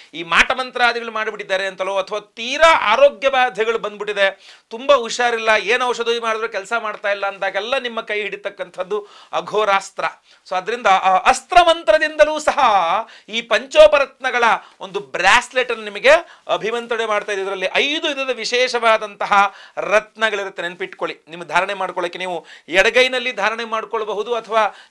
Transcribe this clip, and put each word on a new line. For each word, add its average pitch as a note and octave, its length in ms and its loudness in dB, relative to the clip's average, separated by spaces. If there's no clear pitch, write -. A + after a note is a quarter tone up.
ಈ E3 80 -12
ಮಾಟ E3+ 300 2
ಮಂತ್ರಾದಿಗಳು A#3+ 600 -2
ಮಾಡಿಬಿಟ್ಟಿದ್ದಾರೆ G#3 540 -6
ಅಂತಲೋ F#3+ 300 -6
ಅಥವಾ F#3+ 240 -4
ತೀರಾ C4+ 720 2
ಆರೋಗ್ಯ C4+ 360 4
ಬಾಧೆಗಳು A#3 500 0
ಬಂದ್ಬಿಟ್ಟಿದೆ, G3+ 800 -4
ತುಂಬ C4 220 0
ಹುಷಾರಿಲ್ಲ, A#3 560 0
ಏನು A#3 260 0
ಔಷಧಿ A#3 340 -2
ಮಾಡಿದ್ರು A3+ 300 -4
ಕೆಲಸ G3 300 -8
ಮಾಡ್ತಾ G#3+ 320 -6
ಇಲ್ಲ G3 160 -4
ಅಂದಾಗೆಲ್ಲ G3 520 -4
ನಿಮ್ಮ A#3 220 -6
ಕೈ G#3 220 -6
ಹಿಡಿತಕ್ಕಂಥದ್ದು G3 880 -8
ಅಘೋರಾಸ್ತ್ರ. F#3+ 720 -2
So F#3+ 60 -6
ಅದರಿಂದ A3 320 -4
ಆ F#3+ 320 4
ಅಸ್ತ್ರ C4 440 0
ಮಂತ್ರದಿಂದಲೂ D#4 760 2
ಸಹ - 220 -2
ಈ A3+ 140 -6
ಪಂಚೋಪರತ್ನಗಳ C4 1000 4
ಒಂದು F#3 200 -8
ಬ್ರಾಸ್ಲೆಟ್ A3+ 680 2
ಅನ್ನು A3 140 -6
ನಿಮಗೆ G#3 260 2
ಅಭಿಮಂತ್ರಣೆ A3+ 580 -4
ಮಾಡ್ತಾ G#3 260 -2
ಇದೆ. F#3+ 100 -4
ಇದರಲ್ಲಿ F#3+ 320 -4
ಐದು D4+ 340 0
ವಿಧದ C4+ 220 -4
ವಿಶೇಷವಾದಂತಹ A3 1200 0
ರತ್ನಗಳಿರುತ್ತೆ, G3+ 840 -2
ನೆನ್ಪಿಟ್ಕೊಳ್ಳಿ. F3 640 -10
ನಿಮ್ಗೆ E3 200 -14
ಧಾರಣೆ F#3 260 0
ಮಾಡ್ಕೊಳ್ಳೋಕೆ F3+ 440 -6
ನೀವು F3+ 280 -8
ಎಡಗೈನಲ್ಲಿ A#3+ 640 2
ಧಾರಣೆ G#3+ 320 -4
ಮಾಡ್ಕೊಳ್ಬಹುದು A3 720 -6
ಅಥವಾ A3 420 -2